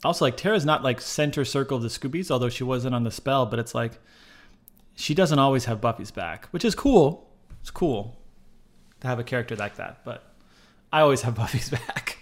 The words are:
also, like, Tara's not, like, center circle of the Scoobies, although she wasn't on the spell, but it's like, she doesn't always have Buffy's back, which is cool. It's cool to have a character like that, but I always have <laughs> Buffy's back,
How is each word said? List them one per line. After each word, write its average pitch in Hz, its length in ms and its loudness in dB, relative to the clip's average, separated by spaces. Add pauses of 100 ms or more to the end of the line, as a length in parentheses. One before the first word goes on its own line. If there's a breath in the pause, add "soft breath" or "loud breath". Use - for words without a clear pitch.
also, 170 200 2
like, 127 140 2
Tara's 202 260 2
not, 151 180 2
like, 127 180 0
center 147 440 -2
circle 135 320 -2
of 120 60 -2
the 117 80 -4
Scoobies, 165 400 -6
although 123 180 2
she 123 160 -6
wasn't 127 300 -2
on 120 100 0
the 113 60 -2
spell, 135 360 0
but 113 120 -4
it's 117 160 -6
like, 117 240 -4 (960 soft breath)
she - 180 -4
doesn't 156 280 4
always 135 260 4
have 110 140 -2
Buffy's 110 320 -2
back, 85 400 -8
which 175 120 -2
is 220 120 2
cool. 180 520 4 (320)
It's - 100 -14
cool 117 460 -4 (840)
to 127 80 -8
have 123 100 -2
a 120 60 -8
character 117 320 -4
like 101 200 -8
that, - 280 -14
but - 180 -12 (680 soft breath)
I 151 80 4
always 139 220 6
have 120 120 -2
<laughs> 113 80 -2
Buffy's - 260 -2
back, - 540 -8